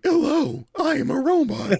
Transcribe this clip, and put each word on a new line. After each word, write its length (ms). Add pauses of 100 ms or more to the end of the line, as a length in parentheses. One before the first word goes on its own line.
Hello, 600 (140)
I 160
am 160
a 80
robot. 600